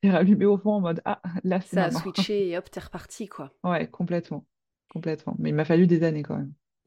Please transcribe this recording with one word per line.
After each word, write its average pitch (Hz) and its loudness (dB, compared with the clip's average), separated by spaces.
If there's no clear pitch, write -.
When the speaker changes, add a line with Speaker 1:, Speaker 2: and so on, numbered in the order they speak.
Speaker 1:
s'est 202 4
rallumé 185 4
au 202 4
fond 208 -2
en 208 -2
mode, « 165 -2
Ah, - -4
là, 185 0
c'est - -8
Speaker 2:
Ça 180 2
a - -
Speaker 1:
maintenant. » 170 -2
Speaker 2:
switché 196 -2
et 170 -4
hop, 185 -10
t'es - -14
reparti, - -12
quoi. - -16
Speaker 1:
Ouais, 175 0
complètement. - -6
Complètement. 160 -6
Mais 156 -2
il 151 0
m'a 156 2
fallu 170 6
des 170 4
années 156 0
quand 151 -6
même. 143 -8